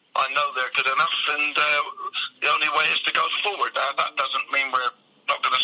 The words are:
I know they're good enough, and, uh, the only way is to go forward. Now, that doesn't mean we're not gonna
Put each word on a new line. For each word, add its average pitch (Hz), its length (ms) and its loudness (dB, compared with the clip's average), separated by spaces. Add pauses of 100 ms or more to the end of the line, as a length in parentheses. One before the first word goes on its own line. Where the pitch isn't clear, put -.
(140)
I 135 220 2
know 147 180 2
they're 127 220 -2
good 131 100 2
enough, 147 300 2 (160)
and, 151 240 -2
uh, 151 260 2 (640)
the 147 80 2
only 151 240 2
way 156 160 4
is 160 160 0
to 156 40 0
go 160 140 2 (160)
forward. 185 320 -2
Now, 139 220 0
that - 180 0
doesn't 131 380 -2
mean 139 180 0
we're 127 240 0 (320)
not 143 160 -2
gonna 131 220 2